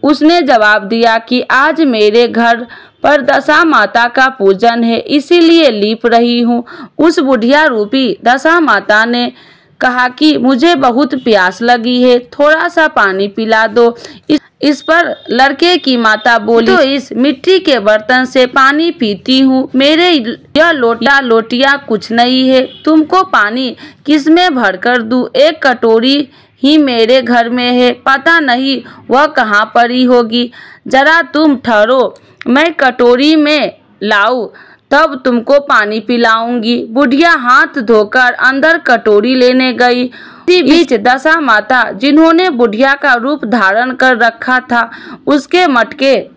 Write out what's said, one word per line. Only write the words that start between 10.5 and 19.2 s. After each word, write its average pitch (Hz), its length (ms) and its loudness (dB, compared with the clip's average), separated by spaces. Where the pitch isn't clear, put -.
बहुत 269 400 -2
प्यास 196 480 -2
लगी 247 400 0
है, 247 160 2
थोड़ा 302 500 -2
सा 320 200 0
पानी 202 400 -2
पिला 220 380 -2
दो।" 233 300 0
इस, 302 100 0
इस 285 200 -2
पर 330 480 -2
लड़के 269 460 0
की 269 200 -2
माता 226 420 0
बोली, 226 280 0
"तो 370 140 2
इस 277 320 -2
मिट्टी 285 460 0
के 294 200 0
बर्तन 214 460 0
से 254 220 0
पानी 277 440 0
पीती 254 500 -2